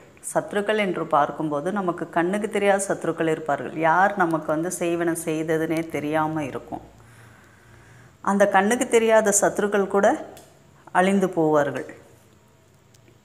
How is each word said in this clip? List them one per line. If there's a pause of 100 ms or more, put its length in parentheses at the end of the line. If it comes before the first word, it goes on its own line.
(340)
சத்ருக்கள்
என்று (100)
பார்க்கும்போது
நமக்கு
கண்ணுக்கு
தெரியாத
சத்ருக்கள்
இருப்பார்கள். (120)
யார்
நமக்கு
வந்து (120)
செய்வன
செய்ததுனே (140)
தெரியாம
இருக்கும். (1400)
அந்த (100)
கண்ணுக்கு
தெரியாத
சத்ருக்கள்
கூட (920)
அழிந்து
போவார்கள். (1400)